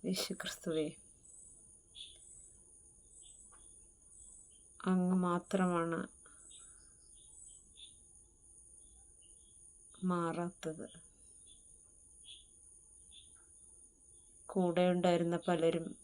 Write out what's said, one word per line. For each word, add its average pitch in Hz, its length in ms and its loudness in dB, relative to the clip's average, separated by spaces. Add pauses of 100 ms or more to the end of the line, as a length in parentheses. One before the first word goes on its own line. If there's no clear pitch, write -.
യേശു 185 280 -2
ക്രിസ്തുവേ, 160 540 -2 (4000)
അങ്ങ് 185 360 4
മാത്രമാണ് 175 840 2 (4000)
മാറാത്തത്. 170 840 -2 (3500)
കൂടെ 180 420 4
ഉണ്ടായിരുന്ന 175 480 4 (100)
പലരും 165 400 2 (160)